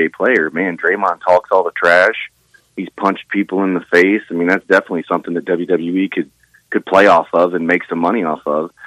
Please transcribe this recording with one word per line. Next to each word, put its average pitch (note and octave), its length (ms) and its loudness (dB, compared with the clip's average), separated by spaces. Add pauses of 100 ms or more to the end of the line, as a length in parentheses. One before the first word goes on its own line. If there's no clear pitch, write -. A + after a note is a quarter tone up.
A D#2 60 0
player, F#2+ 400 0
man, E2+ 260 -4
Draymond F2+ 460 -2
talks F2+ 280 2
all F#2+ 140 4
the E2 60 -4
trash. F#2 600 2 (460)
He's F#2 140 -10
punched - 400 -4
people G2 340 -2
in F#2+ 80 -2
the F2+ 80 -4
face. F#2+ 400 2 (100)
I E2+ 40 -8
mean, E2+ 140 -2
that's F#2+ 180 -2
definitely F#2 420 0
something F2 240 -4
that E2+ 140 -6
W F2 200 -2
W F2 300 -2
E F#2+ 140 -2
could, E2 200 -6 (380)
could - 160 -4
play G2 220 4
off E2+ 260 4
of F2 220 2
and E2 120 -4
make F2+ 220 0
some E2+ 120 -6
money F#2+ 220 -2
off D#2 240 -6
of. D#2 240 -4 (160)